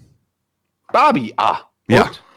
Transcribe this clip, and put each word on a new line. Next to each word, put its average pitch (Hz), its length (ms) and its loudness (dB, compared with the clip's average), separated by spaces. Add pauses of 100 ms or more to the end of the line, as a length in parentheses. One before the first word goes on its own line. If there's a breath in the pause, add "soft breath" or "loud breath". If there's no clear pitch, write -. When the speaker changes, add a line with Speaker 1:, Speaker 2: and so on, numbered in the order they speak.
(920)
Speaker 1:
Barbie? 233 460 0
Ah, 101 220 -2 (280)
Speaker 2:
Ja. 110 200 4
Speaker 1:
und? - 160 -16 (140)